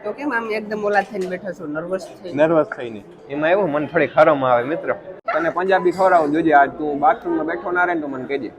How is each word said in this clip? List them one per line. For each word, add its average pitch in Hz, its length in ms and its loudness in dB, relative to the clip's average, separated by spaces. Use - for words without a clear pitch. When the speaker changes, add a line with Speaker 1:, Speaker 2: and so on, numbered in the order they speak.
Speaker 1:
તો 214 80 -6
કેમ 269 220 -6
આમ 226 160 -4
એકદમ 214 340 -6
ઓલા 208 160 2
થઈને 190 260 -6
બેઠા 180 260 -8
છો, 170 140 -12
નર્વસ 170 420 -6
થઈને? 143 240 2
Speaker 2:
નર્વસ 160 200 4
થઈને. 113 380 -12
એમાં 151 200 -2
એવું, 190 200 2
મને 147 160 -2
થોડીક 147 280 0
શરમ 156 300 6
આવે, 123 200 4
મિત્ર. 151 280 -4
તને 160 160 0
પંજાબી 185 400 2
ખવડાવું, 175 420 4
જોજે. 160 200 2
આજ 139 180 6
તું 147 280 -6
બાથરૂમમાં 156 480 0
બેઠો 175 240 -6
ના 180 140 0
રહે 175 100 -2
ને, 160 60 -2
તો 147 60 -8
મને 131 180 -10
કહેજે. 135 340 -6